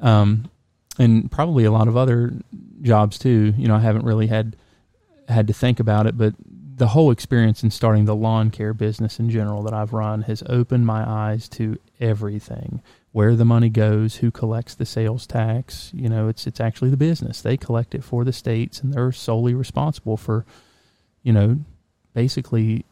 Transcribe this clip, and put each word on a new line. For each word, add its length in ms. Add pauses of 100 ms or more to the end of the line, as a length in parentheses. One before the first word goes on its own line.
um, 480 (520)
and 320
probably 320
a 80
lot 160
of 80
other 360 (480)
jobs 380
too. 400
You 80
know, 80
I 60
haven't 240
really 240
had, 260 (760)
had 200
to 60
think 260
about 260
it, 120
but 160 (420)
the 120
whole 220
experience 540
in 60
starting 340
the 100
lawn 360
care 240
business 440
in 120
general 320
that 100
I've 200
run 300
has 260
opened 380
my 220
eyes 420
to 280 (220)
everything. 800 (300)
Where 240
the 80
money 240
goes, 480
who 160
collects 420
the 100
sales 400
tax, 680
you 140
know, 180
it's, 220
it's 120
actually 300
the 60
business. 460
They 140
collect 380
it 80
for 220
the 80
states, 480
and 120
they're 200
solely 420
responsible 640
for, 280 (800)
you 100
know, 280 (520)
basically 800